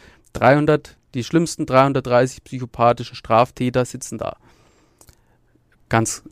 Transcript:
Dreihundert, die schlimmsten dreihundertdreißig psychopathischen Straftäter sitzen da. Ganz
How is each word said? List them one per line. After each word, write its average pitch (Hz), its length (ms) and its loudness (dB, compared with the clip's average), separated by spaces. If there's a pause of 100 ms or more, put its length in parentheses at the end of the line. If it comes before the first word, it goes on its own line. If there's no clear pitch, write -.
(340)
Dreihundert, 147 640 0 (160)
die 123 100 -6
schlimmsten 165 400 -2
dreihundertdreißig 131 800 2
psychopathischen 120 720 -2
Straftäter 123 720 0
sitzen 117 320 -14
da. - 180 -10 (1500)
Ganz - 440 -2